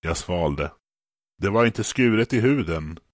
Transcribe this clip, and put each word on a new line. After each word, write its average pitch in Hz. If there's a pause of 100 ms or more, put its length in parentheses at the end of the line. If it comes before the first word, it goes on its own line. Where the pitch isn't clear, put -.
Jag 82
svalde. 76 (680)
Det 143
var 117
inte 113
skuret 117
i 123
huden 85 (140)